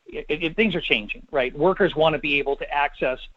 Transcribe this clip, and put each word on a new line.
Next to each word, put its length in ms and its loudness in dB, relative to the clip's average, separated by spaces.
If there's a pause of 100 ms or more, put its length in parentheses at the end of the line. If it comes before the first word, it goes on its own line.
It, 220 -10
it, 260 -2
things 200 2
are 80 -2
changing, 480 -2
right? 260 0
Workers 400 2
wanna 220 4
be 200 -2
able 180 -2
to 140 -8
access 500 -2 (160)